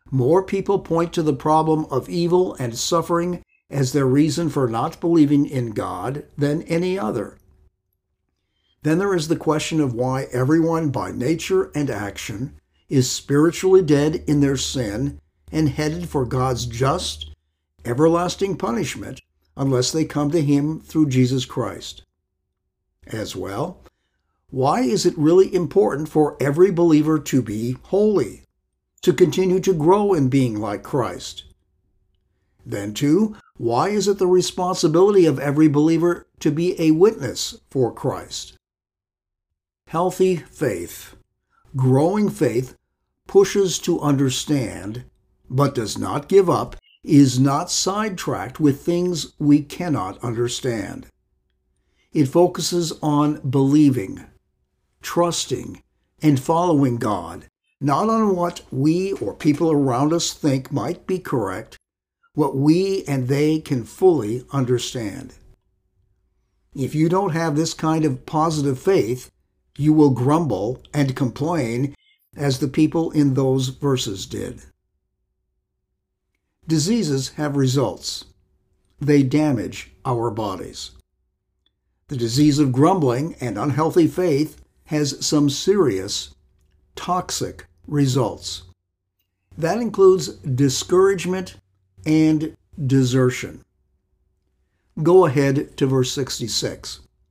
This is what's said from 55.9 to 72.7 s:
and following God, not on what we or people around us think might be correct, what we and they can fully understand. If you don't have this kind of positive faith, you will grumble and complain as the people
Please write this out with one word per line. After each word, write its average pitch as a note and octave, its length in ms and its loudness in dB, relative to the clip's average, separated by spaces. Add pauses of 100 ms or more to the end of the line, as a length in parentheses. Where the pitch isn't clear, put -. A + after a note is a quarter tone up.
and D3 180 4
following D#3 560 2
God, F2+ 500 -6 (320)
not D3 300 0
on A3 260 0
what F3 360 -4
we D#3+ 420 0
or G#2 220 -6
people D#3+ 360 0
around C#3+ 440 2
us - 180 -2
think C3+ 400 -2
might C3 340 -6
be F#3 120 -2
correct, G#2 600 -6 (560)
what C#3+ 220 -2
we F3+ 500 2
and C3 220 -2
they D3+ 320 0
can B2+ 240 -4
fully B2+ 640 0
understand. A#2+ 840 -4 (1400)
If C3+ 200 -6
you D#3 140 2
don't F#3+ 220 0
have D#3+ 240 -2
this D#3+ 200 -2
kind D#3+ 300 -2
of C3 220 -4
positive D3+ 520 -2
faith, B2+ 520 0 (460)
you D3+ 160 2
will D3+ 180 6
grumble B2 720 0 (120)
and C3+ 200 0
complain C3+ 800 -2 (400)
as C#3 240 -2
the C#3+ 100 -2
people D#3+ 420 0